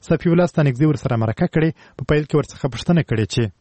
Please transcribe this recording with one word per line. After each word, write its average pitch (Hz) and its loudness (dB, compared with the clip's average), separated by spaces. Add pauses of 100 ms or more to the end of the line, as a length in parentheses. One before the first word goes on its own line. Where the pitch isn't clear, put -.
(100)
صفي 170 2
الله 175 2
ستانکزي 143 2
ورسره 123 -2
مرکه 110 -2
کړې، 160 2 (300)
په - -8 (100)
پیل 151 0
کې - -4
ورڅخه - -6
پوښتنه 170 0 (100)
کړې 110 0
چې 120 0 (180)